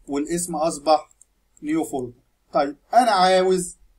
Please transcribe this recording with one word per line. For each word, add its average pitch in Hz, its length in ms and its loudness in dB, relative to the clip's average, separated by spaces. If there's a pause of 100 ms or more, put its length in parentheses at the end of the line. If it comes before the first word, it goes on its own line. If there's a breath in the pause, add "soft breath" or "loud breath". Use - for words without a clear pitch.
والاسم 156 480 -4
أصبح 156 540 0 (520)
نيو 151 220 -2
فولدر. 123 360 -10 (320)
طيب 156 240 -2 (180)
أنا 240 160 4
عاوز 185 680 2 (220)